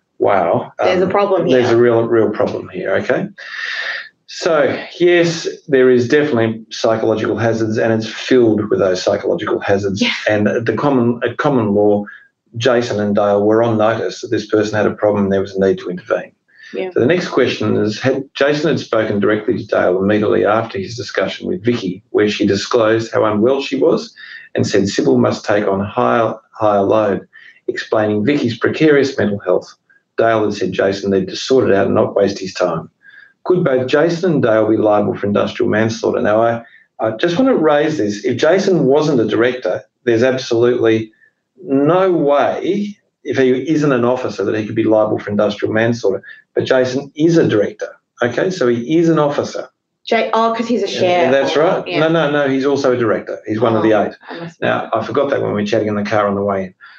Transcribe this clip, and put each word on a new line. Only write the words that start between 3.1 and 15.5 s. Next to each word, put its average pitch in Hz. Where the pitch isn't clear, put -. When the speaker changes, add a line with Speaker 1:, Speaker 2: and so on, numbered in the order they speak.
Speaker 1:
So, 151
yes, 170
there 127
is 120
definitely 123
psychological 110
hazards, 113
and 117
it's 110
filled 110
with 98
those 92
psychological 92
hazards. 98
Speaker 2:
Yeah. 240
Speaker 1:
And 107
the -
common, 120
at 117
common 117
law, 104
Jason 120
and 104
Dale 101
were 110
on 117
notice 107
that -
this 104
person 107
had 104
a 101
problem 104
and 95
there 98
was 98